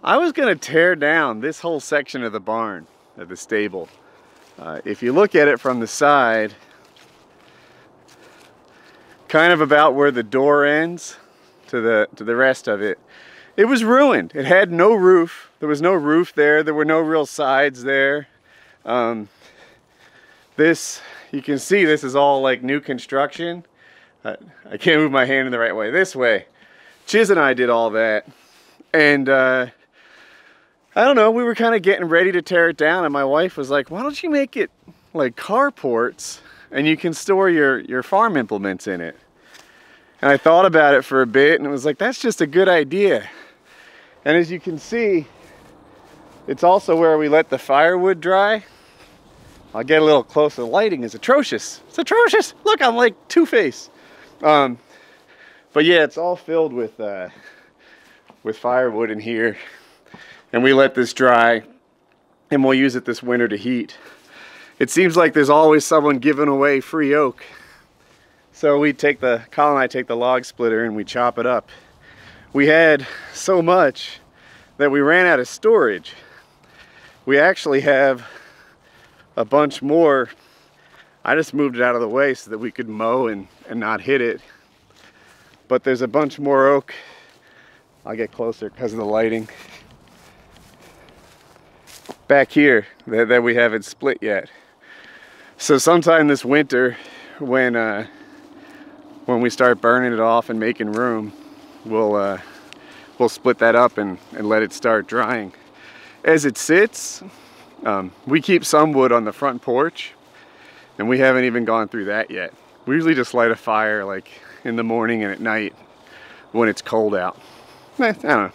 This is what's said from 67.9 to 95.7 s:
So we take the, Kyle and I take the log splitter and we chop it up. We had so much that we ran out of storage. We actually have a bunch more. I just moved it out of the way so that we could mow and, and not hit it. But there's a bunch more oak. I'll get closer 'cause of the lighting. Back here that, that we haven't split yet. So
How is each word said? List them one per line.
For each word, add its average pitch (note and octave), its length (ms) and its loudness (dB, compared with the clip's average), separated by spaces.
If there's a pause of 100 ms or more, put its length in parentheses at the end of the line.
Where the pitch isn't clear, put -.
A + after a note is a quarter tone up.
So C#3+ 260 0
we D3 160 2
take C#3+ 280 -2
the, A#2 280 -2
Kyle D3 220 0
and C#3 80 0
I C3 80 0
take B2+ 200 -8
the A#2 100 -6
log B2 260 -2
splitter A2+ 400 -4
and A2 120 -6
we G#2 100 -8
chop B2 340 -4
it A#2 60 -4
up. B2 240 -4 (840)
We C#3+ 160 2
had D#3 400 4 (260)
so F#3 280 0
much E3 580 0 (580)
that C#3+ 140 2
we C#3+ 80 0
ran E3 260 4
out D#3+ 140 2
of B2 80 -4
storage. C#3+ 640 0 (1120)
We C#3 140 2
actually D#3 420 0
have C3+ 440 0 (1120)
a A2+ 80 -4
bunch C#3+ 360 0
more. C#3+ 480 2 (920)
I B2+ 120 0
just D#3 180 -4
moved C#3+ 240 -2
it A#2+ 40 -2
out B2 140 0
of A#2 60 -2
the A2+ 80 -4
way C3+ 240 0
so - 160 -14
that G#2+ 80 -10
we A2 140 -10
could A#2 180 -12
mow A2+ 380 -2
and, G2 200 -8 (220)
and A#2 100 -8
not G#2+ 220 -6
hit C3+ 180 -2
it. A#2 220 -4 (1300)
But B2+ 160 -2
there's B2+ 160 -2
a C3 80 -4
bunch C#3+ 300 -2
more C#3 280 2
oak. C#3 260 0 (1120)
I'll A2+ 120 -10
get A2+ 160 -6
closer A2+ 360 -8
'cause A#2 220 -8
of A2+ 80 -10
the G#2+ 60 -6
lighting. A2 420 -2 (2750)
Back C#3 240 -2
here C3+ 340 2 (220)
that, A2 220 -2
that B2 140 2
we A#2 120 -2
haven't A2+ 300 -2
split - 340 -8
yet. G#2 300 -6 (1080)
So D3 200 0